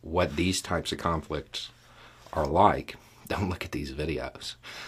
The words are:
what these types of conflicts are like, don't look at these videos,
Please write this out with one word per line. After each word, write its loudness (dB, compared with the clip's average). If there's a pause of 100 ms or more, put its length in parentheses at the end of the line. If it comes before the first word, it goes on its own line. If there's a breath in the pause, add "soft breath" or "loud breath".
what 2
these 2
types -2
of -2
conflicts -4 (600 loud breath)
are 0
like, 6 (340 loud breath)
don't 0
look -4
at -8
these -6
videos, -4 (320 loud breath)